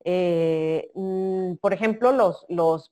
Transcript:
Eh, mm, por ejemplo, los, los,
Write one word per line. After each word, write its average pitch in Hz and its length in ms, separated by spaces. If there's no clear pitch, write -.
Eh, 165 920
mm, 190 640
por 202 160
ejemplo, 220 380
los, 226 380
los, 165 420